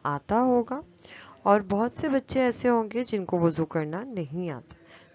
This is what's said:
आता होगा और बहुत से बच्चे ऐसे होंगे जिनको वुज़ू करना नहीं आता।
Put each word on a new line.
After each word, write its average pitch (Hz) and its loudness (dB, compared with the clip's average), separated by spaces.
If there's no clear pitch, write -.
आता 147 0
होगा 254 0
और 202 6
बहुत 214 0
से 311 -4
बच्चे 262 0
ऐसे 247 2
होंगे 226 2
जिनको 185 -2
वुज़ू 160 2
करना 160 -4
नहीं 175 -6
आता। 123 -12